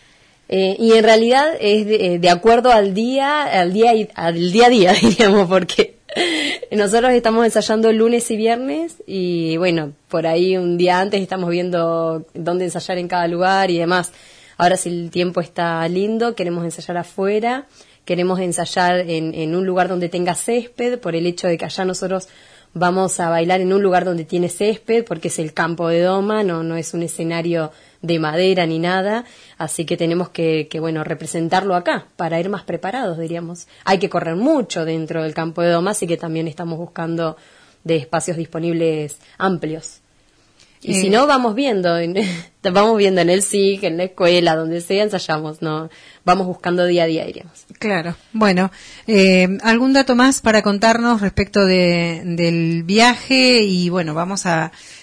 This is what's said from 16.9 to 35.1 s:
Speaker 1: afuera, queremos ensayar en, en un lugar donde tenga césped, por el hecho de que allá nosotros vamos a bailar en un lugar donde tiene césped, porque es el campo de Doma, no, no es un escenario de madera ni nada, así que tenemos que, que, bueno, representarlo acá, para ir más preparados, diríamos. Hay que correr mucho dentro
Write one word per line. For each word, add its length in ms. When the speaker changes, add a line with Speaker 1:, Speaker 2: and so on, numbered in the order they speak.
Speaker 1:
afuera, 680
queremos 340
ensayar 600
en, 240
en 220
un 100
lugar 220
donde 220
tenga 260
césped, 640
por 160
el 100
hecho 220
de 100
que 80
allá 200
nosotros 420
vamos 440
a 100
bailar 320
en 120
un 80
lugar 240
donde 200
tiene 240
césped, 560
porque 240
es 100
el 140
campo 360
de 120
Doma, 420
no, 180
no 140
es 180
un 80
escenario 720
de 160
madera 480
ni 100
nada, 480
así 280
que 120
tenemos 320
que, 400
que, 100
bueno, 240
representarlo 720
acá, 300
para 240
ir 100
más 140
preparados, 540
diríamos. 500
Hay 120
que 120
correr 260
mucho 500
dentro 380